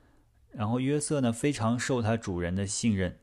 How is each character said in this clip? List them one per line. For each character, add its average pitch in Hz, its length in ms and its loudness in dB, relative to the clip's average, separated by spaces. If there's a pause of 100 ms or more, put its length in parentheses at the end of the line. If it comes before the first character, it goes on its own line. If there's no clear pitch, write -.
(500)
然 110 160 -6
后 120 140 0
约 139 180 0
瑟 147 220 0
呢， 123 100 4
非 143 220 0
常 113 260 0
受 123 220 0
他 113 160 2
主 95 240 -4
人 87 140 -2
的 98 120 0
信 107 300 0
任。 90 260 0